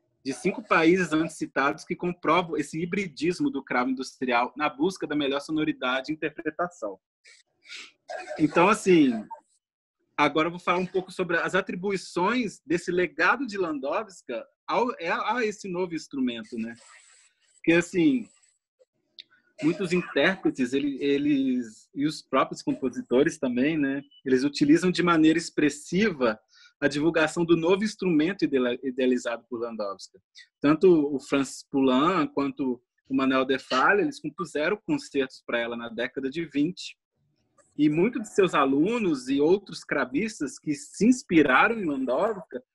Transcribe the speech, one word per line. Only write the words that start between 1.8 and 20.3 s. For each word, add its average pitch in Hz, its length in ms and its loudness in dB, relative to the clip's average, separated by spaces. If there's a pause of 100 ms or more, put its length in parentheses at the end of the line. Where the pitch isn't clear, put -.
que 180 120 -8
comprovam 170 600 -2
esse 147 240 -4
hibridismo 170 680 -2
do 131 140 -6
cravo 127 260 -2
industrial 123 640 -2
na 151 140 -2
busca 156 380 -2
da 147 100 -4
melhor 139 240 -2
sonoridade 135 720 -4
e - 20 -6
interpretação. 156 840 -8 (1400)
Então, 170 300 4
assim, 151 560 4 (920)
agora 151 300 2
eu 170 60 -4
vou 180 80 -12
falar 180 180 0
um 185 80 -2
pouco 185 240 -4
sobre 175 280 -2
as 156 160 -2
atribuições 196 1120 -2
desse 170 280 -2
legado 180 540 0
de 202 120 -8
Landowska 156 880 -6 (180)
ao, 220 280 0
é, 170 180 -6
a 220 340 -2
esse 202 240 -4
novo 180 240 -4
instrumento, 127 640 -6
né? 113 200 -8 (800)
Porque, - 180 0
assim, 165 560 2 (1300)
muitos 170 320 0
intérpretes, 156 800 0